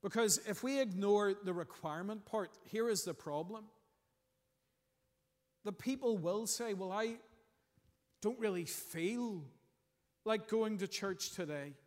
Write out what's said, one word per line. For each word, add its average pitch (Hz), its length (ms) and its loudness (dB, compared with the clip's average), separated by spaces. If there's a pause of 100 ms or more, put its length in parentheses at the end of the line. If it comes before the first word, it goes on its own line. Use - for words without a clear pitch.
Because 214 460 4
if 214 160 -2
we 269 160 2
ignore 202 540 4 (100)
the 180 80 -2
requirement 175 720 -6
part, 208 260 -2 (200)
here 226 180 0
is 214 160 2
the 170 100 -4
problem. 175 500 -6 (2000)
The 208 80 -4
people 247 460 0
will 190 280 0
say, 226 280 -2
"Well, 185 160 -4
I 226 280 -2 (1000)
don't 240 200 0
really 185 240 0
feel 196 800 -2 (800)
like 220 240 2
going 220 300 4
to 185 100 0
church - 420 -2
today." 147 440 -4 (120)